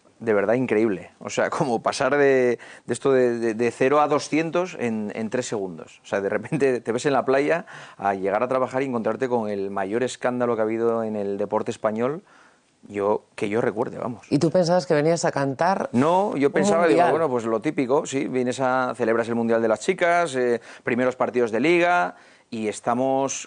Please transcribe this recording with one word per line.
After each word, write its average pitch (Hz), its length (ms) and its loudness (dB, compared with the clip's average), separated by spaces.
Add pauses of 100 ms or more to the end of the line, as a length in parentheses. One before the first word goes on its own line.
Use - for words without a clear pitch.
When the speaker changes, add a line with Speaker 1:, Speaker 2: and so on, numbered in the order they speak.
(200)
Speaker 1:
de 113 120 0
verdad 101 220 6
increíble. 113 640 2
O - 100 -14
sea, 92 220 0
como 127 320 0
pasar 131 340 0
de, 131 440 4 (260)
de 120 60 -4
esto 135 180 0
de, 123 300 4
de, 113 140 0
de 117 180 0
cero 143 280 2
a 147 60 4
doscientos 160 720 -2
en, 110 380 -4
en 110 120 -6
tres 123 180 -4
segundos. 95 580 -8
O - 20 -20
sea, 104 140 0
de 98 80 -2
repente 123 520 0
te 117 120 -6
ves 123 140 -2
en 143 60 2
la 120 120 0
playa 147 420 0 (320)
a 101 160 0
llegar 98 300 0
a 127 40 -4
trabajar 131 340 -2
y - 40 -2
encontrarte 113 420 -2
con 117 200 -2
el 98 240 -4
mayor 98 320 -2
escándalo 123 500 -2
que 107 80 -2
ha - 20 2
habido 113 380 0
en 107 140 -4
el 101 200 -4
deporte 104 360 -2
español, 117 500 -4 (680)
yo, 101 340 -2 (140)
que 110 120 -4
yo 107 120 -2
recuerde, 113 380 -4
vamos. 117 300 -10
Speaker 2:
¿Y 147 120 0
tú 160 100 2
pensabas 180 360 2
que 165 80 0
venías 165 300 2
a 165 60 2
cantar 139 640 -2
Speaker 1:
No, 170 440 0
yo 139 120 2
Speaker 2:
un - 40 0
Speaker 1:
pensaba, 170 360 2
digo, 156 100 4
Speaker 2:
mundial? 175 140 4
Speaker 1:
bueno, 160 180 0
pues 117 140 -2
lo 113 160 0
típico, 151 460 -2
sí, 135 200 -4
vienes 127 320 -2
a, 127 380 0
celebras 113 320 0
el 117 80 -2
Mundial 117 260 2
de 113 60 2
las 110 100 2
Chicas, 170 560 0
eh, 123 260 2 (220)
primeros 127 320 0
partidos 113 380 0
de 110 80 0
Liga, 175 560 2 (340)
y 110 160 -6
estamos 131 800 -2